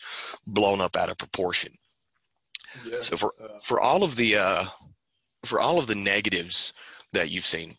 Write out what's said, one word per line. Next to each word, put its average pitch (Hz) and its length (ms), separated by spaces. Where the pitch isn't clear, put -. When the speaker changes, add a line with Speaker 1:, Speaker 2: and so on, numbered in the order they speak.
Speaker 1:
blown 101 340
up 90 160
out 90 120
of 87 100
proportion. - 580
Speaker 2:
Yeah, 117 160
Speaker 1:
So - 160
for, - 260
Speaker 2:
uh, 107 180
Speaker 1:
for - 200
all 156 240
of 139 120
the, 113 200
uh, 95 280
for - 160
all 151 180
of 139 80
the 110 80
negatives 98 800
that 87 180
you've 90 160
seen, 82 320